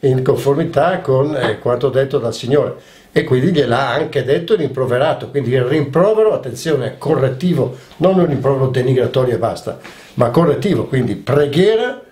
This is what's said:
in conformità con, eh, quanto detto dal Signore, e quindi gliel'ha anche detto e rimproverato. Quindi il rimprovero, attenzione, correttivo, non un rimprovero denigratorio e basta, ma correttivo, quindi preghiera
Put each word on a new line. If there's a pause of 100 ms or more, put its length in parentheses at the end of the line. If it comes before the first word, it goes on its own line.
in
conformità
con,
eh,
quanto
detto
dal
Signore, (420)
e
quindi
gliel'ha
anche
detto
e
rimproverato.
Quindi
il
rimprovero,
attenzione,
correttivo, (220)
non
un
rimprovero
denigratorio
e
basta, (360)
ma
correttivo,
quindi
preghiera (140)